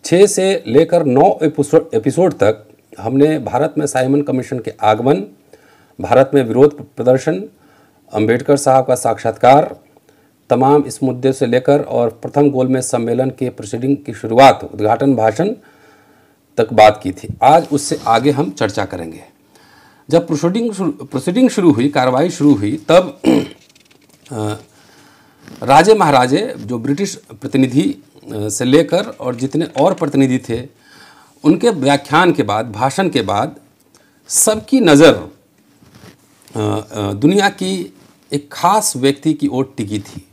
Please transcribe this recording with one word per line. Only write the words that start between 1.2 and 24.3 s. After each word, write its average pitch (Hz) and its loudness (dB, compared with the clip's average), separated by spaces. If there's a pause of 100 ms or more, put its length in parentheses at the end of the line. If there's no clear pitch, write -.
एपिसोड, 151 0
एपिसोड 151 0
तक - -2 (320)
हमने 139 0
भारत 131 -4
में 147 -4
साइमन 135 0
कमीशन 127 -6
के 110 -10 (100)
आगमन, 113 2 (840)
भारत 127 2
में 135 2
विरोध 127 0
प्रदर्शन, 135 0 (680)
अम्बेडकर 120 0
साहब 131 2
का 127 0
साक्षात्कार, 120 2 (720)
तमाम 135 2
इस 135 -8
मुद्दे 131 -2
से 131 -2
लेकर 127 0
और 120 -2
प्रथम 143 0
गोलमेज 131 0
सम्मेलन 120 -2
के 131 -8
प्रोसीडिंग 123 -6
की 117 -12
शुरुआत, 117 2
उद्घाटन 117 0
भाषण 110 0 (1080)
तक 117 -2
बात 107 6
की 92 -6
थी। - -16 (160)
आज 156 4
उससे 147 -4
आगे 117 2
हम 143 -2
चर्चा 101 -4
करेंगे। 82 -14 (840)
जब 165 2
प्रोसीडिंग 190 -2
शुरू, 185 -4
प्रोसीडिंग 180 -2
शुरू 175 2
हुई, 120 0
कार्रवाई 131 0
शुरू 147 2
हुई, 104 -4
तब, 180 2
<clears throat> 127 2 (840)